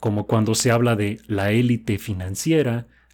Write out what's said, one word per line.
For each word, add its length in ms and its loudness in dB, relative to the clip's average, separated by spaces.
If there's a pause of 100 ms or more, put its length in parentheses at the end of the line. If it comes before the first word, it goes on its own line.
como 260 -2
cuando 280 2
se 160 2
habla 260 2
de 300 -2
la 260 -2
élite 460 0
financiera, 880 -2 (280)